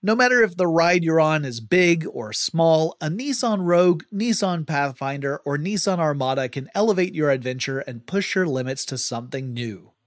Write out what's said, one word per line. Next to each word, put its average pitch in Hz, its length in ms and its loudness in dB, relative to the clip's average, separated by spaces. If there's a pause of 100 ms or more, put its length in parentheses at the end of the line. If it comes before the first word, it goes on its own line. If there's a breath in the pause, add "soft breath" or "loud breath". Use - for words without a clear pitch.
No 208 120 2
matter 247 280 4
if 180 120 0
the 180 120 2
ride 170 360 4
you're 160 160 2
on 156 240 2
is 120 160 -6
big 175 540 2
or 110 180 -8
small, 160 680 2
a 147 80 -2
Nissan 233 520 -2
Rogue, 175 420 4 (100)
Nissan 190 520 -2
Pathfinder, 139 800 -4
or 143 140 -2
Nissan 190 400 -2
Armada 139 500 0
can 135 280 -8
elevate 190 400 2
your 151 160 2
adventure 127 480 -4
and 120 260 -12
push 196 300 -2
your 185 100 2
limits 131 400 -4
to 131 140 -8
something 123 540 -6
new. 113 400 -8 (140)